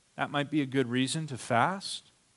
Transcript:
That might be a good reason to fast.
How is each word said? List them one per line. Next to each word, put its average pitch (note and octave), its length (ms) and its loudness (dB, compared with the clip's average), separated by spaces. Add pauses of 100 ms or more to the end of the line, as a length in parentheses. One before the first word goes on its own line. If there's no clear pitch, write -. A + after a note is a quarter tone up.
(160)
That C3+ 160 -2
might C#3+ 180 0
be D3+ 120 2
a C#3 40 0
good C3 220 0
reason C3 400 0
to C3+ 100 -8
fast. D3 760 0 (260)